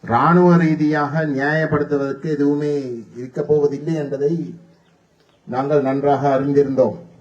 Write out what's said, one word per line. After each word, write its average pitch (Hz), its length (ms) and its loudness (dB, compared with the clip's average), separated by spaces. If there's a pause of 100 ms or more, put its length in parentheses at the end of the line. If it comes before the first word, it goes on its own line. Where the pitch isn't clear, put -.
இராணுவ 160 520 4
ரீதியாக 151 680 0
நியாயப்படுத்துவதற்கு 143 1000 -2
எதுவுமே 147 440 0 (440)
இருக்கப் 131 320 -8
போவதில்லை 147 460 0
என்பதை 143 380 -4 (1160)
நாங்கள் 139 400 0
நன்றாக 139 340 0 (120)
அறிந்திருந்தோம். 135 640 0 (220)